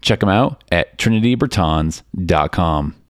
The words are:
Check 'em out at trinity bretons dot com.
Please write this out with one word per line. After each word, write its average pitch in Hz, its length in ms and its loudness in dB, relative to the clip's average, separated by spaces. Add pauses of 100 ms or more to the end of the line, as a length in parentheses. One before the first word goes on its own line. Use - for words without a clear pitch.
Check 107 200 0
'em 101 60 2
out 113 420 0
at - 280 -2
trinity 113 380 0
bretons 80 680 -2 (220)
dot 78 260 0
com. 76 440 -2 (140)